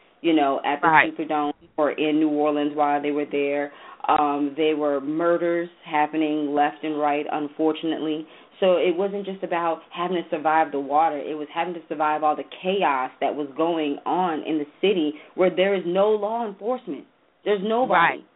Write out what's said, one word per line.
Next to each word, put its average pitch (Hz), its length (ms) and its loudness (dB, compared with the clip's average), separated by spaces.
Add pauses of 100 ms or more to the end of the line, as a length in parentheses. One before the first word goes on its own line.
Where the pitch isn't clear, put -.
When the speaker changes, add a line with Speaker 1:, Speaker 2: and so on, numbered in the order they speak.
(200)
Speaker 1:
you 165 140 2
know, 139 300 2
at 143 180 -2
the 170 60 4
Speaker 2:
Right. 156 280 4
Speaker 1:
Superdome 151 360 -2 (240)
or 147 160 2
in 151 260 0
New 156 120 2
Orleans 147 440 0
while 143 260 2
they 147 120 -2
were 147 140 -2
there. 143 460 -2 (360)
Um, 147 480 2
there 156 200 2
were 147 240 0
murders 170 680 0 (160)
happening 151 720 0
left 147 280 0
and 156 160 -4
right, 147 320 0
unfortunately. 156 960 -2 (320)
So 185 200 4
it 170 180 2
wasn't 196 280 -4
just 190 200 -10
about 170 460 -2
having 180 300 -4
to 160 100 -8
survive 156 420 2
the 139 80 -2
water. 147 380 2
It 147 160 -6
was 151 200 -8
having 175 200 -4
to 165 140 -12
survive 156 360 0
all 151 100 4
the 143 80 -6 (180)
chaos 160 600 0
that 135 160 0
was 147 100 -4 (100)
going 160 480 0
on 160 380 -2
in 156 160 -2
the 147 80 -6 (140)
city 170 340 2 (220)
where 180 180 4
there 190 220 2
is 175 100 -4
no 190 240 2
law 214 340 -2
enforcement. 202 600 -6 (400)
There's 196 180 2
nobody. 220 300 0 (240)
Speaker 2:
Right. 67 80 -16 (120)